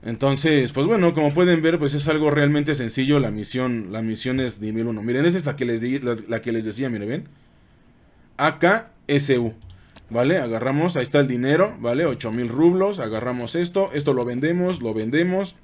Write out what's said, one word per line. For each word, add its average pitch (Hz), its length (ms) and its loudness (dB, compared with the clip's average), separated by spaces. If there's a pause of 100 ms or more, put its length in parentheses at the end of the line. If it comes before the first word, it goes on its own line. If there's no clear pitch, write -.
Entonces, 135 680 2
pues 139 120 0
bueno, 180 280 4
como 147 200 2
pueden 175 280 4
ver, 160 180 2
pues 143 140 0
es 147 140 -2
algo 151 220 2
realmente 147 460 2
sencillo 131 440 0
la 117 120 0
misión, 110 600 -4
la 110 100 -6
misión 113 380 -4
es 113 220 -4
nivel 110 260 -4
uno. 110 140 -6
Miren, 120 240 0
esa 175 120 2
es 170 80 -6
la 143 100 -4
que 127 100 -4
les 117 160 -2
di, 127 180 -2
la, 120 160 -2 (120)
la 113 140 -4
que 117 100 -4
les 113 140 -2
decía, 113 240 -4
miren, 104 200 -6
¿ven? 165 200 -8 (1080)
A 147 220 0
K 196 320 2 (160)
S 143 300 2
U, 117 160 -2 (560)
¿vale? 127 280 2
Agarramos, 135 580 0
ahí 131 80 0
está 143 160 2
el 139 80 4
dinero, 139 520 2
¿vale? 123 260 0
Ocho 120 260 -4
mil 120 160 -4
rublos, 180 520 2
agarramos 120 560 -4
esto, 175 380 0
esto 143 200 0
lo 123 100 0
vendemos, 165 580 -2
lo 113 120 -2
vendemos 170 680 0